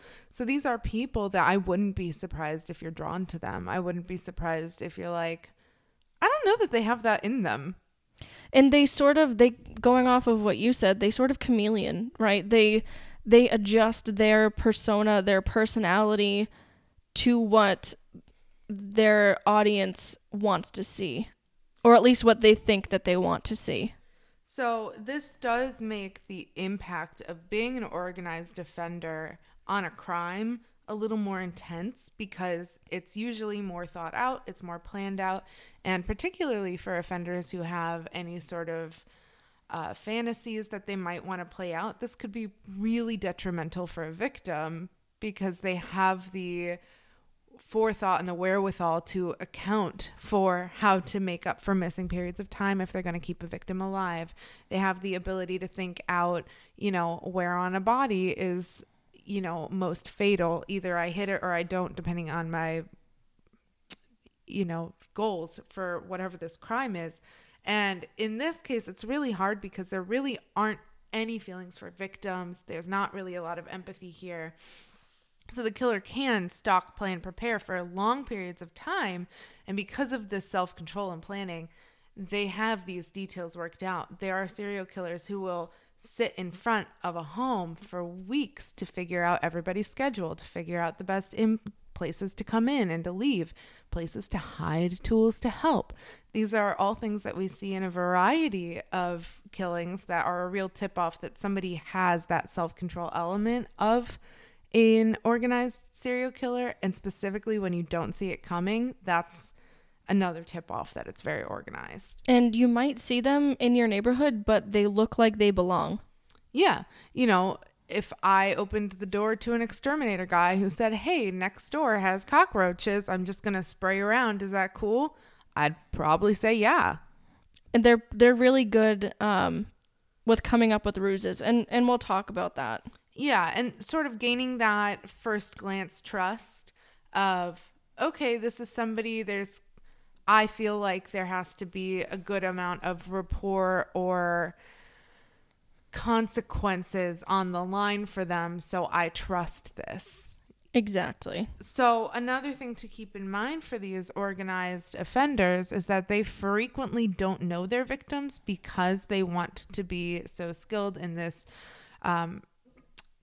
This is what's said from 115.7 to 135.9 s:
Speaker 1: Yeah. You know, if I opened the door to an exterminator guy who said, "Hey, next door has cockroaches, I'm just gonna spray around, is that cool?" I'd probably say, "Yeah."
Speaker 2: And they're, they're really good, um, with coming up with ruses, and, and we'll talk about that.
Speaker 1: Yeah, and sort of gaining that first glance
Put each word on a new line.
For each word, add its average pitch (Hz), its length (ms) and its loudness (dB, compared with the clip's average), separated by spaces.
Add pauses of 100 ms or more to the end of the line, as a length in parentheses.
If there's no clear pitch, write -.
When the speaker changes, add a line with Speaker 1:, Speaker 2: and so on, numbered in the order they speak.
Speaker 1:
Yeah. 302 320 4 (300)
You 247 140 4
know, 185 300 4 (300)
if 196 240 -4 (100)
I 190 340 6
opened 208 380 -2
the 190 120 -10
door 208 320 0
to 233 160 -4
an 233 80 0
exterminator 233 640 -2
guy 175 320 4
who 196 120 2
said, 220 240 2
"Hey, 226 380 0
next 185 380 -6
door 262 300 2
has 190 260 0
cockroaches, 202 800 2
I'm 185 160 -2
just 190 200 -6
gonna 190 200 -2
spray 190 360 -2
around, 214 420 2
is 196 100 -6
that 190 220 -2
cool?" 240 420 0 (400)
I'd 151 200 2 (160)
probably 165 420 4
say, 220 200 4
"Yeah." 220 440 4 (760)
Speaker 2:
And 233 120 6
they're, 233 260 8
they're 240 240 8
really 254 300 6
good, 214 560 4
um, 185 460 0 (580)
with 226 180 6
coming 226 300 6
up 208 120 0
with 202 120 -2
ruses, 196 440 -2
and, 233 280 4
and 240 180 4
we'll 247 120 4
talk 196 300 -2
about 180 260 -4
that. 117 280 -6 (320)
Speaker 1:
Yeah, 220 400 2
and 247 240 -2
sort 311 260 -2
of 233 140 -8
gaining 247 380 0
that 208 520 0
first - 480 -4
glance 196 440 -6